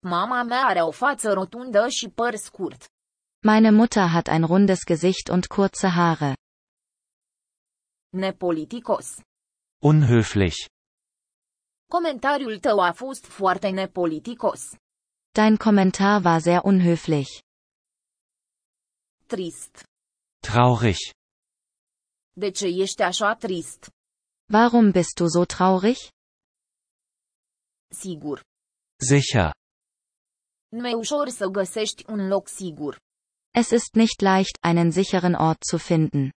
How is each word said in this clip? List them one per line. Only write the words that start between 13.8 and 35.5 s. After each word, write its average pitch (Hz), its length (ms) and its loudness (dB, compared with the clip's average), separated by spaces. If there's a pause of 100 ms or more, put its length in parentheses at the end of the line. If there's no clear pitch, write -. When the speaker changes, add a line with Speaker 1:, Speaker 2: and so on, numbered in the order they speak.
Speaker 2:
Dein 214 240 4
Kommentar 196 680 2
war 165 160 2
sehr 175 220 2
unhöflich. 170 680 0 (2000)
Speaker 1:
Trist. - 560 -12 (580)
Speaker 3:
Traurig. 117 560 2 (1400)
Speaker 1:
De 196 180 -6
ce 196 160 -6
ești 190 360 -2
așa 202 320 -2
trist? 185 540 -10 (640)
Speaker 2:
Warum 226 380 6
bist 175 240 0
du 175 120 0
so 170 180 2
traurig? 190 520 0 (1900)
Speaker 1:
Sigur. 147 500 -10 (600)
Speaker 3:
Sicher. 123 500 2 (1160)
Speaker 1:
Nu 240 200 -10
e 240 60 -4
ușor 285 340 -4
să 208 180 -6
găsești 196 640 -6
un 202 180 -4
loc 196 200 -2
sigur. 147 500 -12 (560)
Speaker 2:
Es 240 160 0
ist - 240 0
nicht 226 260 2
leicht, 190 440 2
einen 170 260 2
sicheren 180 440 0
Ort 160 360 0